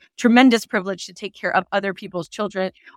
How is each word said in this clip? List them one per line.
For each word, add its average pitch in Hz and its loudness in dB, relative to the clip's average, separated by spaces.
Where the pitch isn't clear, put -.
tremendous 240 4
privilege 190 -6
to 180 -20
take 202 -12
care - -4
of 185 -2
other 196 -2
people's 185 -10
children, 190 -6